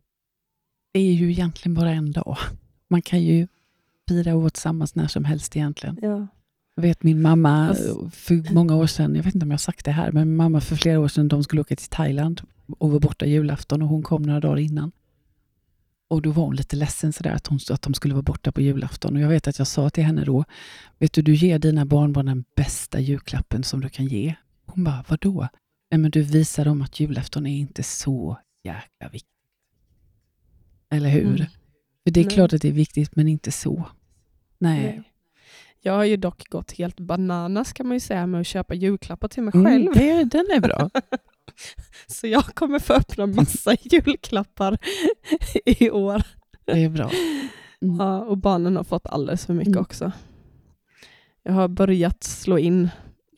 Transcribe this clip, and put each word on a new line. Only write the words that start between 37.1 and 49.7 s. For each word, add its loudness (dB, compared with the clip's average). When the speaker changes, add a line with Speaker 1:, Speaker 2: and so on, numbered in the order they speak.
Speaker 2:
kan -8
man -2
ju -4
säga, -4
med -2
att -4
köpa -6
julklappar -4
till -8
mig -4
Speaker 1:
Mm, 8
Speaker 2:
själv. 4
Speaker 1:
det, 4
den 0
är 4
bra. 0
Speaker 2:
<laughs> -10
Så -10
jag 4
kommer -4
få 0
öppna 0
massa 0
<laughs> -20
julklappar 0
i 4
år. 0
Speaker 1:
Det 2
är 0
bra. -4
Mm. 0
Speaker 2:
Ja, -2
och -2
barnen 0
har -2
fått -6
alldeles -4
för -2
mycket -2